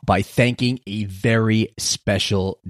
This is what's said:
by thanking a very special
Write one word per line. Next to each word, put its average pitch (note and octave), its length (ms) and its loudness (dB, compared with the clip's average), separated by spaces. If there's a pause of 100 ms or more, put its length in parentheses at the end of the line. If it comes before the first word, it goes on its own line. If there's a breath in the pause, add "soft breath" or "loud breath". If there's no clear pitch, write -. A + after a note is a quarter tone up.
by G2 160 2
thanking B2 640 0
a G#2 200 -4
very A2 760 0
special F#2+ 800 -2 (100)